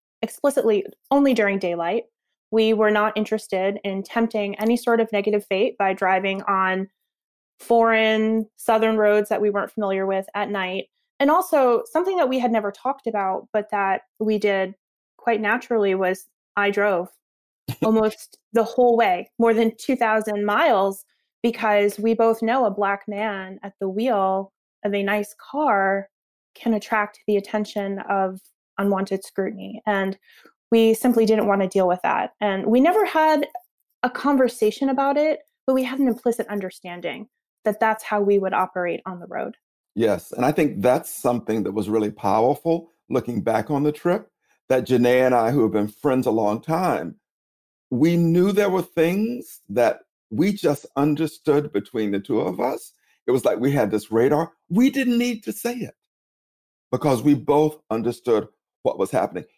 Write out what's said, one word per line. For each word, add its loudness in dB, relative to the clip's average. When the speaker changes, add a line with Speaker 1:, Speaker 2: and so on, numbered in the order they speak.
Speaker 1:
explicitly 0
only 4
during 0
daylight. -4
We 2
were 2
not 0
interested -2
in -6
tempting -4
any 2
sort 0
of 0
negative 0
fate -2
by 0
driving -2
on -2
foreign 2
southern 2
roads 4
that -2
we 0
weren't -4
familiar -4
with -2
at -4
night. -6
And 2
also, 2
something -2
that 0
we 0
had 0
never -2
talked -8
about, -4
but -2
that -2
we 0
did 0
quite -2
naturally, 0
was -2
I 0
drove 0
Speaker 2:
<laughs> -10
Speaker 1:
almost 0
the 2
whole 2
way, 0
more 4
than 2
two -2
thousand -2
miles, 0
because 0
we 0
both 2
know 0
a 0
Black -4
man -8
at -16
the -4
wheel -2
of -2
a -2
nice -4
car 0
can -2
attract -4
the 2
attention -4
of -2
unwanted -2
scrutiny. -8
And -2
we 6
simply 2
didn't 2
want 2
to 0
deal 2
with 0
that. -2
And -2
we 4
never 4
had 2
a 0
conversation 0
about 0
it, 0
but 2
we 2
had -6
an 4
implicit -2
understanding -10
that -2
that's 0
how -2
we 4
would -2
operate -2
on -12
the -18
road. -10
Speaker 2:
Yes. -2
And -2
I 2
think -2
that's 2
something -4
that -4
was -4
really 0
powerful 0
looking -2
back -2
on 0
the 0
trip, -2
that 0
Janae 4
and 4
I, 2
who 2
have 2
been 0
friends -2
a 2
long 0
time, -4
we 2
knew 4
there 2
were 0
things -2
that 0
we 0
just -2
understood 0
between -4
the -2
two -2
of -4
us. -6
It 2
was 2
like 0
we 2
had 2
this -4
radar. 2
We 4
didn't 0
need -2
to -8
say -6
it -10
because 2
we 4
both 2
understood 0
what -2
was 0
happening. -4